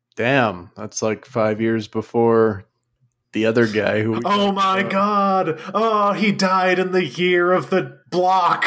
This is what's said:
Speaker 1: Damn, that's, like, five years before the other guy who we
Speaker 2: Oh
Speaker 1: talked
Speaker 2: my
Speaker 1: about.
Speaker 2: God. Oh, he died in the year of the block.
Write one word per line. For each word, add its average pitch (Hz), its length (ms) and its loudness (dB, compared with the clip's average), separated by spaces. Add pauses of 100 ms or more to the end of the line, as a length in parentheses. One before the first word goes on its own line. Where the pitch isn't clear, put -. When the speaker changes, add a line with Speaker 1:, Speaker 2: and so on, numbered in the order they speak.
(160)
Speaker 1:
Damn, 110 600 -2
that's, 107 240 -10
like, 110 240 -4
five 110 340 -2
years 113 280 -2
before 113 760 2 (680)
the 110 160 0
other 113 180 4
guy 104 380 0
who 113 80 -2
we 110 60 -2
Speaker 2:
Oh - 40 -4 (300)
Speaker 1:
talked 190 40 -4
Speaker 2:
my 190 260 0
Speaker 1:
about. 190 100 -4
Speaker 2:
God. 196 680 0 (140)
Oh, 208 400 0
he 196 180 0
died 185 460 2
in 185 140 -2
the 185 140 0
year 175 460 0
of 160 200 0
the 185 280 -4 (120)
block. 180 560 0